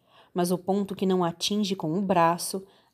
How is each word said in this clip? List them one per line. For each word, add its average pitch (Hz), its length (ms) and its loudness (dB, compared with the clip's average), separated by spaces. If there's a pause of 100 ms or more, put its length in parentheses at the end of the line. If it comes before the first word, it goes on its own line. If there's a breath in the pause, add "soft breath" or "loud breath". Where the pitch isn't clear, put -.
(320 soft breath)
mas - 180 0
o 180 60 2
ponto 190 400 -2
que - 80 -2
não 185 180 2
atinge 190 540 -2
com 156 160 -4
o 180 80 -2
braço, 175 640 2 (300 loud breath)